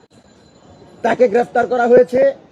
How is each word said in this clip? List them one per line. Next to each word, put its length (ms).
তাকে 260
গ্রেফতার 400
করা 200
হয়েছে 460